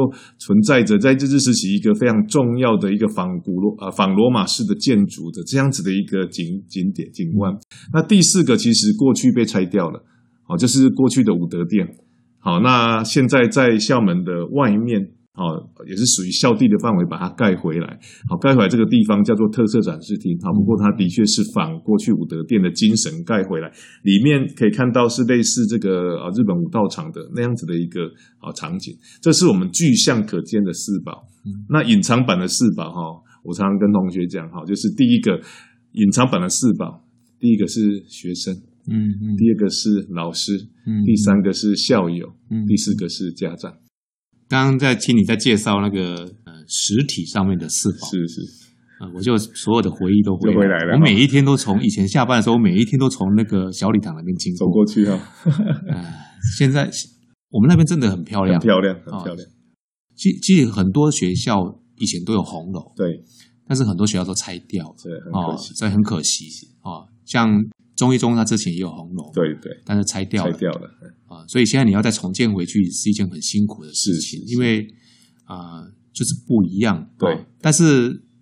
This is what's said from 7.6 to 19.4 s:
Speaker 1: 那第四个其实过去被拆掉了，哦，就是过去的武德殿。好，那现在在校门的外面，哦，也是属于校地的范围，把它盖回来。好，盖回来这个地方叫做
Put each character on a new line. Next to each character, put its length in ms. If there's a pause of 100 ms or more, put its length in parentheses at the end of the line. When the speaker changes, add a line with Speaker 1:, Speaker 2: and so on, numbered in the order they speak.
Speaker 1:
那 100
第 180
四 220
个 140
其 160
实 240
过 160
去 180
被 140
拆 200
掉 240
了， 140 (440)
哦， 100
就 100
是 220
过 200
去 140
的 100
武 140
德 180
殿。 220 (520)
好， 200
那 440
现 240
在 200
在 320
校 220
门 220
的 280
外 260
面， 240 (320)
哦， 360 (180)
也 80
是 100
属 180
于 80
校 220
地 140
的 120
范 160
围， 100
把 120
它 120
盖 260
回 240
来。 200 (300)
好， 80
盖 180
回 60
来 80
这 80
个 80
地 220
方 160
叫 120
做 140